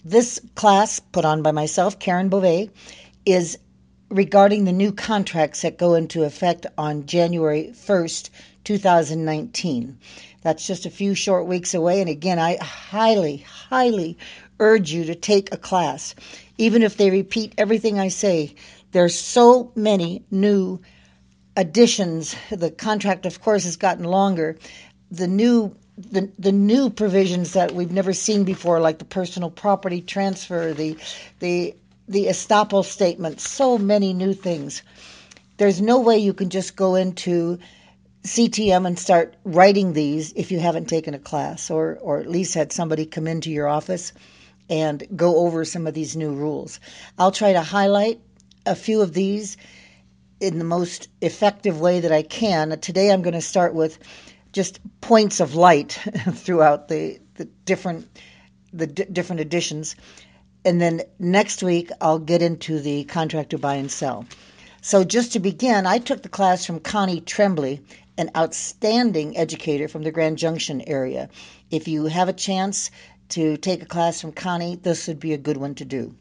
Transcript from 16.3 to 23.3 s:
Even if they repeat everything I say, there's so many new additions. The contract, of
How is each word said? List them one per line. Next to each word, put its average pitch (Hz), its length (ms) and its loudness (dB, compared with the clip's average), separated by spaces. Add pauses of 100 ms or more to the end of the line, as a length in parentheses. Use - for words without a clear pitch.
Even 226 240 4
if 208 140 2
they 196 160 4
repeat 196 460 -2
everything 214 420 0
I 190 80 0
say, 175 480 -2 (380)
there's 175 260 4
so 247 560 6
many 196 560 0
new 190 480 2 (760)
additions. 175 800 2 (140)
The 170 200 -4
contract, 196 540 -2
of - 160 -6